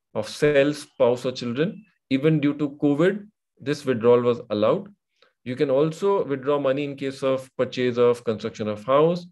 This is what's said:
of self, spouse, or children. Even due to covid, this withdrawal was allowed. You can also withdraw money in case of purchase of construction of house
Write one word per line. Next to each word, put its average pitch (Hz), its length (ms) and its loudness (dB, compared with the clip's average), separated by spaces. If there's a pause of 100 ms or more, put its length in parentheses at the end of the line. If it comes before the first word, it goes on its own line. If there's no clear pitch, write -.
(140)
of 110 120 -4
self, 147 500 2
spouse, 123 500 0
or 123 60 -2
children. 127 520 -4 (240)
Even 147 320 2
due 143 140 0
to 143 160 -4 (120)
covid, 165 440 0 (340)
this 143 240 -8
withdrawal 120 380 4
was 120 260 0
allowed. 117 400 0 (560)
You 123 100 -8
can 143 160 0
also 160 540 0
withdraw 139 340 -2
money 139 260 0
in 139 120 -8
case 135 260 -8
of 131 360 -2
purchase 123 400 -2
of 120 260 2
construction 110 440 -6
of 104 160 -6
house 160 480 2